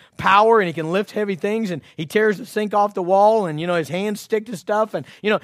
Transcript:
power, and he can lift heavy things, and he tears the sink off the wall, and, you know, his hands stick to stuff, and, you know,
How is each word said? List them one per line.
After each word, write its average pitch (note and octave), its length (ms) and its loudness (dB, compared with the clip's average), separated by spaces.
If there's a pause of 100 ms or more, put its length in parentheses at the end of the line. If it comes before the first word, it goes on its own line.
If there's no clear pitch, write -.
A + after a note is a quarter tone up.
(160)
power, G#3 460 4
and F3+ 60 0
he E3 60 -4
can D#3+ 200 -4
lift G3+ 180 -2
heavy G#3 240 -4
things, G#3 340 -4
and D#3+ 120 -6 (160)
he D#3+ 80 -8
tears G#3+ 320 0
the A#3+ 80 -14
sink G#3+ 280 -4
off G#3 200 2
the G3 100 -4
wall, G3+ 420 4
and, D#3 140 -4
you E3+ 80 -4
know, F3 80 0
his D#3+ 140 -2
hands G3 320 -4
stick A3 240 -4
to A#3 100 -10
stuff, G#3+ 380 -2
and, D#3 120 -6 (160)
you G3+ 80 -2
know, G3+ 140 0